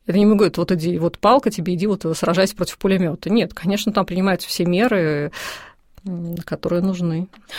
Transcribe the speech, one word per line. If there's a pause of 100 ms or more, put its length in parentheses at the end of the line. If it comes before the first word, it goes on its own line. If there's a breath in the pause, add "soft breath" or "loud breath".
Это
не
ему
говорят:
«Вот
иди,
вот
палка
тебе,
иди
вот,
э,
сражайся
против
пулемета».
Нет,
конечно,
там
принимаются
все
меры, (760 loud breath)
м, (100)
которые
нужны. (320 loud breath)